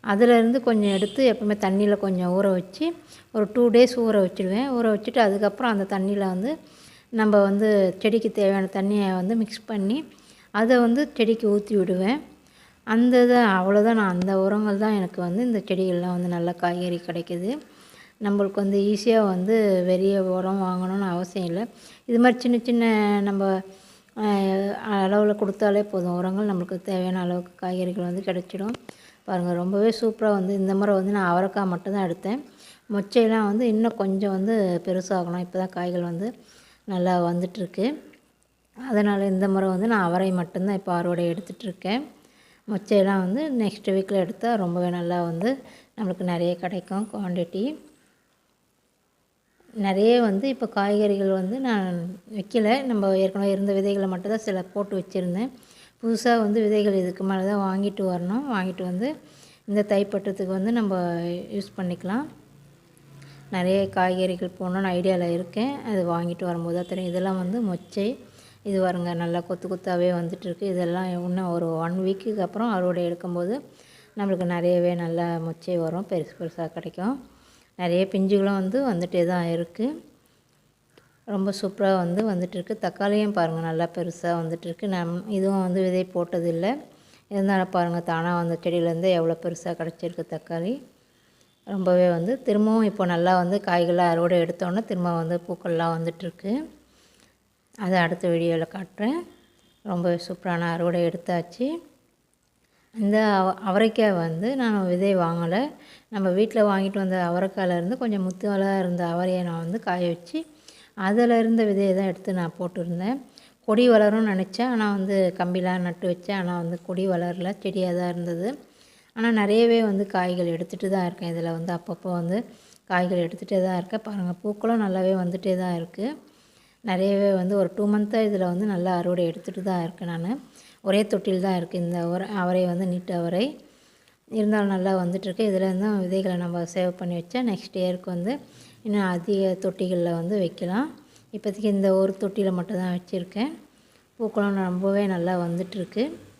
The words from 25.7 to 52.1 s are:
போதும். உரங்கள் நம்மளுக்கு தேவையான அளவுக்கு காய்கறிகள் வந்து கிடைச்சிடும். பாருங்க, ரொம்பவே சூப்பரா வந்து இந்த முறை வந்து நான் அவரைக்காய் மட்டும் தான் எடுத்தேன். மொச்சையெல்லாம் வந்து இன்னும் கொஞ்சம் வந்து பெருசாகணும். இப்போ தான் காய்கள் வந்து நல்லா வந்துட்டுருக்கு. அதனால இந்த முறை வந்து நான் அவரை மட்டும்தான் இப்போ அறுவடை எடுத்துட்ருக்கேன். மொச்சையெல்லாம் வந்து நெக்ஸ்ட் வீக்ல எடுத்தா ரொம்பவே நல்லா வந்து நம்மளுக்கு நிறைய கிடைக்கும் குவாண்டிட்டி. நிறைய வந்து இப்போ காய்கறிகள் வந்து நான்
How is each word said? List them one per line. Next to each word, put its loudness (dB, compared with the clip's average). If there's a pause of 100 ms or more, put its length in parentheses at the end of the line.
போதும். -2
உரங்கள் 0
நம்மளுக்கு -4
தேவையான -2
அளவுக்கு -4
காய்கறிகள் -4
வந்து -4
கிடைச்சிடும். -4 (460)
பாருங்க, -2
ரொம்பவே 2
சூப்பரா 0
வந்து 0
இந்த 0
முறை 2
வந்து 2
நான் 2
அவரைக்காய் 0
மட்டும் -4
தான் 0
எடுத்தேன். -4 (500)
மொச்சையெல்லாம் 2
வந்து 0
இன்னும் 2
கொஞ்சம் 0
வந்து 0 (280)
பெருசாகணும். -2
இப்போ -6
தான் -4
காய்கள் -2
வந்து -4 (600)
நல்லா 2
வந்துட்டுருக்கு. -2 (920)
அதனால 2
இந்த 0
முறை 2
வந்து 0
நான் 2
அவரை 2
மட்டும்தான் -2
இப்போ -4
அறுவடை 0
எடுத்துட்ருக்கேன். -6 (640)
மொச்சையெல்லாம் 2
வந்து 0 (120)
நெக்ஸ்ட் -2
வீக்ல 0
எடுத்தா -2
ரொம்பவே 0
நல்லா -2
வந்து -2 (400)
நம்மளுக்கு -6
நிறைய 0
கிடைக்கும் -6
குவாண்டிட்டி. -4 (2000)
நிறைய 4
வந்து 2
இப்போ -4
காய்கறிகள் 2
வந்து -2
நான் -2 (320)